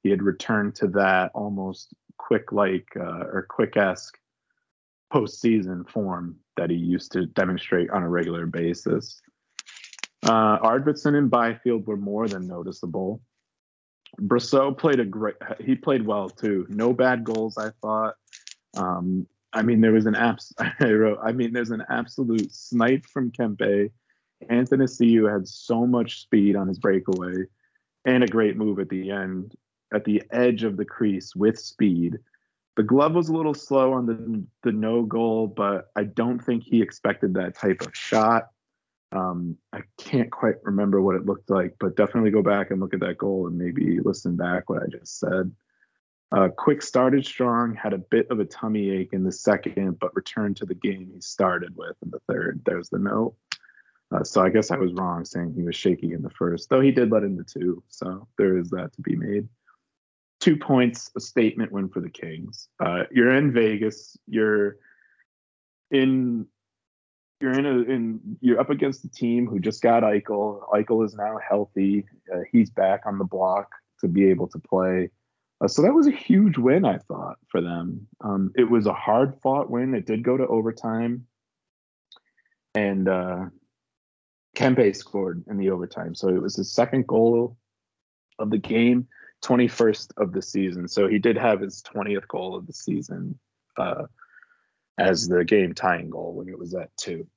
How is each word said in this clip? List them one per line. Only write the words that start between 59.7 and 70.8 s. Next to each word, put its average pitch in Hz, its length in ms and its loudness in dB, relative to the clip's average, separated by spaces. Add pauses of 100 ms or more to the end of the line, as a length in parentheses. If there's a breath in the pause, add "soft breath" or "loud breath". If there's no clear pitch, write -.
Two 156 160 6
points, 127 640 2
a - 20 -6
statement 113 520 0
win 98 180 -4
for 95 100 -6
the 87 100 -8
Kings. 85 600 -14 (100)
Uh, 90 320 0
you're 127 240 6
in 143 160 4
Vegas. 110 640 0 (100)
You're 107 520 0 (1120 soft breath)
in, 131 560 2 (920)
you're 135 100 0
in 139 140 0
a, 131 160 2
in, 117 400 -2 (180)
you're 120 200 4
up 131 100 2
against 139 320 -2
the - 80 -14
team 120 360 0
who 104 140 -4
just 104 220 -4
got 117 220 6
Eichel. 104 640 0
Eichel 107 360 2